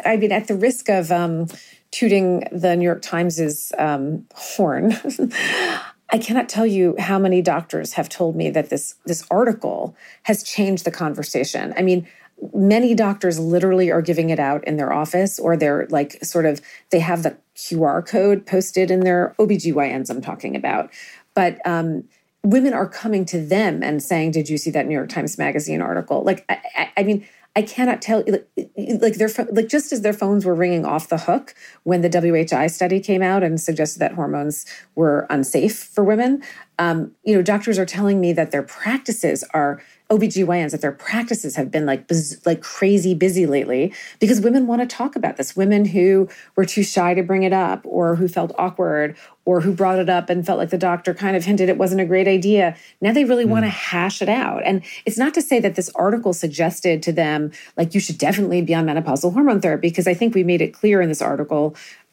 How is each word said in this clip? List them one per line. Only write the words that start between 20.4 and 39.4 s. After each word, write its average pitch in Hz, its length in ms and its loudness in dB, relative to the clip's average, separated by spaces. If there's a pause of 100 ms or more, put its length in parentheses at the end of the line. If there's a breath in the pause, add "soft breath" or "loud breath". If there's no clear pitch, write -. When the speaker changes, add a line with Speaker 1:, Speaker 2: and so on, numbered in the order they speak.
Speaker 1:
about. - 360 -4 (440 loud breath)
But, 175 300 0
um, 165 380 -2 (400)
women 254 300 4
are 196 160 -2
coming 208 360 -2
to 170 140 -4
them 170 440 0
and 151 200 -2
saying, 160 280 0
"Did 151 180 -2
you 151 80 -2
see 151 140 -4
that 151 160 -2
New 151 80 -2
York 131 140 -4
Times - 280 -6
Magazine 151 440 -4
article?" - 420 -4
Like, 190 260 0
I, - 100 -4 (160)
I, 160 220 -4
I 202 60 2
mean, 202 220 0 (300 loud breath)
I 214 60 2
cannot 247 400 -2
tell, 220 260 0
like, - 220 -2 (500)
like, 226 160 4
their 214 140 0
pho-, 240 220 -4
like, 220 180 2
just 294 240 -2
as 233 80 -4
their 208 120 2
phones 202 300 0
were 180 120 2
ringing 175 280 0
off 151 260 -2
the 165 100 0
hook - 340 -2 (300 loud breath)
when 175 180 2
the 175 80 2
W 170 260 2
H 160 160 0
I 143 140 0
study 180 340 0
came 190 220 0
out 190 220 2
and 160 180 0
suggested 151 380 -2
that - 160 0
hormones 147 500 -4 (300 loud breath)
were 151 340 2
unsafe 147 480 0
for - 260 -2
women, 240 380 2 (380 loud breath)
um, 165 320 -2 (120)
you 214 120 2
know, 185 80 4
doctors 208 340 0
are 185 80 0
telling 196 340 0
me 175 140 2
that 160 160 0
their 143 140 -2
practices - 800 -4 (100)